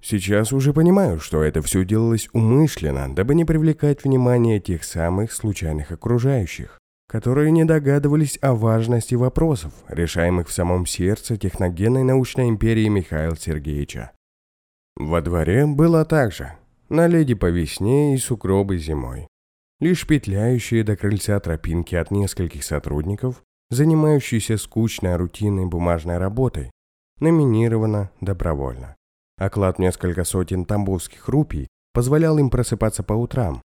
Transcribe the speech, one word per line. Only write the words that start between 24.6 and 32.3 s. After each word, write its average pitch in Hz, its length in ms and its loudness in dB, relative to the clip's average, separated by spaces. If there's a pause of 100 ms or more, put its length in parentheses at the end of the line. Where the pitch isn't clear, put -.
рутинной 95 480 -2
бумажной 85 520 -2
работой, 98 540 -4 (480)
номинирована 113 920 2 (100)
добровольно. 69 760 -4 (420)
Оклад 95 380 0
в - 40 -6
несколько 90 440 0
сотен 92 400 -2
тамбовских 98 640 -4
рупий 120 400 -2 (260)
позволял 151 440 2